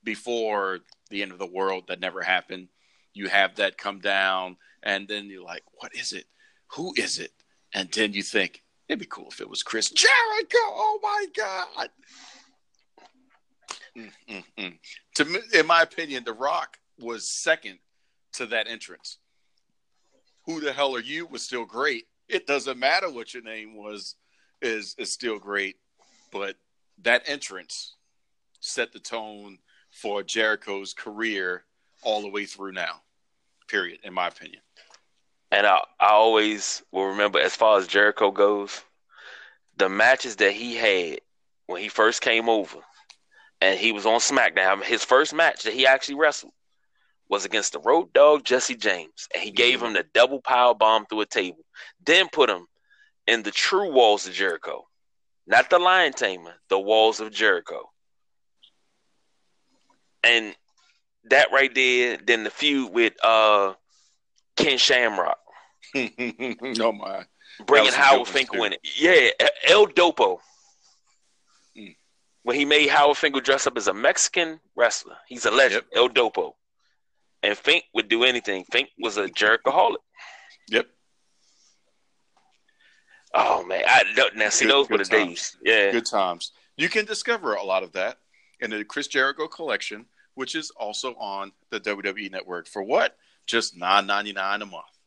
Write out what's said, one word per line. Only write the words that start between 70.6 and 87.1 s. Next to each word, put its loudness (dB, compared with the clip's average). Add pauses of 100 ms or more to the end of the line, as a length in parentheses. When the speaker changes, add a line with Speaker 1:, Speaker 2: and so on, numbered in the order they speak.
Speaker 1:
Mm. -20 (480)
Speaker 2:
When 0
he 2
made 4
Howard 6
Finkel 0
dress 2
up -2
as -2
a 0
Mexican 0 (160)
wrestler. 0 (120)
He's -10
a 2
legend, 2
Speaker 1:
Yep. 0
Speaker 2:
El 4
Dopo. 0 (880)
And -2
Fink 0
would -2
do 2
anything. -2
Fink -4 (100)
was -6
a -4
Jerichoholic. 0 (640)
Speaker 1:
Yep. -2 (2500)
Speaker 2:
Oh, 2
man. -2
I, 6 (120)
th-, 2
now, 0
see, 0
Speaker 1:
Good, 4
Speaker 2:
those 2
were 0
Speaker 1:
good 0
Speaker 2:
the -10
Speaker 1:
times. 2
Speaker 2:
days. -12
Yeah. 4
Speaker 1:
Good -2
times. -4 (240)
You -2
can -2
discover -4